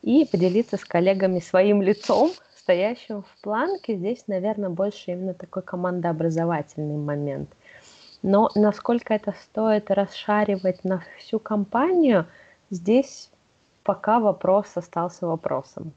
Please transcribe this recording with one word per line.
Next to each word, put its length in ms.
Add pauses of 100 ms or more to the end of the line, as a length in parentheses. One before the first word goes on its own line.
и 280
поделиться 460
с 80
коллегами 560
своим 420
лицом, 480 (260)
стоящим 680
в 180
планке. 540
Здесь, 320
наверное, 420
больше 400
именно 240
такой 280
командообразовательный 1300
момент. 540 (720)
Но 320
насколько 600
это 280
стоит 480
расшаривать 960
на 180 (160)
всю 220
компанию, 880 (440)
здесь 600 (520)
пока 380
вопрос 460 (100)
остался 500
вопросом. 720